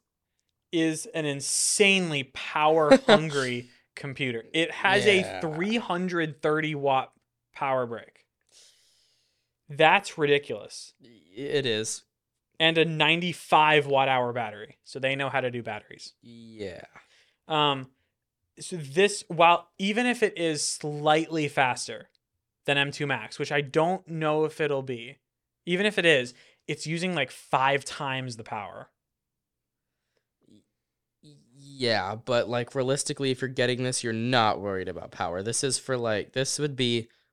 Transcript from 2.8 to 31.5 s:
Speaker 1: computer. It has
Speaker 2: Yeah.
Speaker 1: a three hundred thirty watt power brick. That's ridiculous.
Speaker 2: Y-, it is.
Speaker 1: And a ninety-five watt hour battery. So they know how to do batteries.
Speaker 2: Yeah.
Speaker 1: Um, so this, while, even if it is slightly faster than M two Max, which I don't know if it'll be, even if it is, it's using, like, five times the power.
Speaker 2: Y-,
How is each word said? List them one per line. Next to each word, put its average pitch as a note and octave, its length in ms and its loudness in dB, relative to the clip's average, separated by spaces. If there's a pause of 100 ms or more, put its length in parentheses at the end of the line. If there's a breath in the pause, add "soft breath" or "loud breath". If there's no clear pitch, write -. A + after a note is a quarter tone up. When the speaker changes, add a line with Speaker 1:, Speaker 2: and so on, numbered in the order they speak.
Speaker 1:
computer. B2+ 600 -6
It D#3+ 160 0
has G3+ 340 2
Speaker 2:
Yeah. G#3 80 6
Speaker 1:
a F#3 300 0
three F3 340 -2
hundred F3 640 -2
thirty D#3 340 0
watt C#3 380 0 (400)
power C3+ 340 -2
brick. - 380 -14 (1400 soft breath)
That's D#3 500 4
ridiculous. C#3+ 840 -2
Speaker 2:
Y-, A#2+ 100 -20 (260)
it C#3 300 -2
is. A2 360 -2 (580)
Speaker 1:
And E3 180 4
a D#3+ 60 8
ninety-five D#3 1040 4
watt C3+ 220 4
hour B2+ 240 2
battery. G#2+ 520 -8
So - 140 -12
they C3 180 0
know C#3 120 -2
how C3 120 0
to B2+ 100 -2
do A#2+ 120 -6
batteries. G#2+ 500 -12 (100)
Speaker 2:
Yeah. A2+ 600 -14 (640 soft breath)
Speaker 1:
Um, D3 420 0 (680)
so F3+ 180 -12
this, E3+ 520 -2
while, E3+ 400 4 (100)
even G#3 280 -2
if B3 160 0
it G3+ 160 0
is D#3+ 260 -2
slightly D3+ 840 0
faster B2 600 -2 (580)
than C#3+ 120 2
M C#3+ 120 0
two C#3+ 160 -6
Max, B2 320 -4
which D3 140 -4
I D3 80 2
don't D#3+ 480 0
know D#3 360 0
if D#3 160 -6
it'll C#3+ 220 0
be, B2+ 360 -10 (480)
even F3+ 200 0
if G#3 120 -2
it F3 80 4
is, C3 280 4 (320 soft breath)
it's D3+ 200 -8
using, E3+ 280 -4
like, C#3 160 -2
five C#3 540 0
times C3 520 -8
the A2 80 -16
power. G#2 440 -12 (2250)
Speaker 2:
Y-, D3 120 -20 (220)